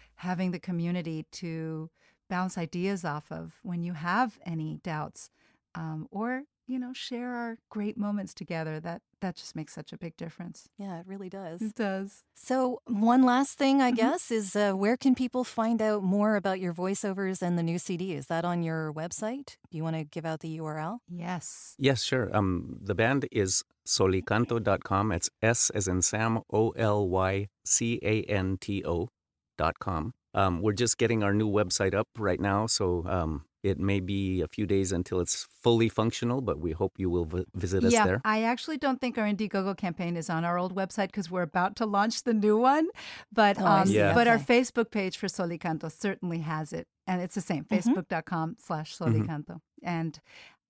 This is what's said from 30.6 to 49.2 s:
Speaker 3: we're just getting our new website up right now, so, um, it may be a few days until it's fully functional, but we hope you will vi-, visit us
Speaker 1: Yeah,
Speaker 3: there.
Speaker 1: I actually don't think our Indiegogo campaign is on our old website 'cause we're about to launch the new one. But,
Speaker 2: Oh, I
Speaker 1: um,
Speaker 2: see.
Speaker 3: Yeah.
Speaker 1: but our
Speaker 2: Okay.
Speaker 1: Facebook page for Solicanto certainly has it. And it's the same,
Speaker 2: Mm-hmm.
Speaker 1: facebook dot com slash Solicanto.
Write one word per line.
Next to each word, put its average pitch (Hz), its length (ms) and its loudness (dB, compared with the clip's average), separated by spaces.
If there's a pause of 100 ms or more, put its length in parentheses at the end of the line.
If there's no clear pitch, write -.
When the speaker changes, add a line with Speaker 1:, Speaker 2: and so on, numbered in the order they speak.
Speaker 3:
we're 107 100 2 (120)
just 117 140 0
getting 113 260 2
our 101 100 2
new 107 160 2
website 98 440 2
up 107 120 0 (100)
right 98 240 0
now, 101 260 2
so, 90 420 0
um, 80 360 -2 (180)
it 98 160 0
may 98 220 2
be 95 400 -2
a 78 80 -2
few 107 180 -4
days 95 260 2
until 90 280 0
it's - 260 -2 (160)
fully 117 260 4
functional, 120 520 0
but 95 180 -2
we 80 140 -2
hope 95 240 -2
you 92 140 -2
will 85 160 0
vi-, 90 180 -4 (100)
visit 92 300 0
us 233 80 6
Speaker 1:
Yeah, 220 140 6
Speaker 3:
there. 95 180 2
Speaker 1:
I 214 180 0
actually 254 360 -2
don't 262 220 -2
think 247 180 -4
our 214 80 0
Indiegogo 196 500 -2
campaign 170 400 -4
is 165 140 -4
on 165 140 0
our 175 140 0
old 180 160 -4
website 190 380 -2
'cause 170 180 -6
we're 180 120 0
about 180 340 0
to 233 100 -2
launch 208 360 0
the 240 100 0
new 214 240 4
one. 277 320 4 (440)
But, 202 280 4
Speaker 2:
Oh, 190 60 2
I 196 160 8
Speaker 1:
um, 185 40 4
Speaker 2:
see. 202 100 6
Speaker 3:
Yeah. 202 180 6
Speaker 1:
but 233 140 6
our 233 80 8
Speaker 2:
Okay. 233 240 6
Speaker 1:
Facebook 240 300 0
page 190 280 -2
for 208 80 -4
Solicanto 170 680 -4
certainly 180 480 -4
has 156 320 -4
it. 165 140 -8 (200)
And 180 140 0
it's 180 140 -2
the 202 80 0
same, - 220 -2
Speaker 2:
Mm-hmm. 214 260 2
Speaker 1:
facebook 196 180 0
dot 165 160 -4
com 165 340 -4
slash - 380 -8
Solicanto. 147 640 -2